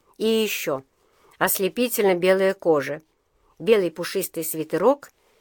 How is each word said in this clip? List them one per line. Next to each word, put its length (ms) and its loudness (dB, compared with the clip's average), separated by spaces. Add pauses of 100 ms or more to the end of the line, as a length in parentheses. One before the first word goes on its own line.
(160)
И 100 -4
еще 560 -2 (560)
ослепительно 800 0
белая 380 2
кожа, 480 0 (580)
белый 320 2
пушистый 500 -8
свитерок 680 -2 (300)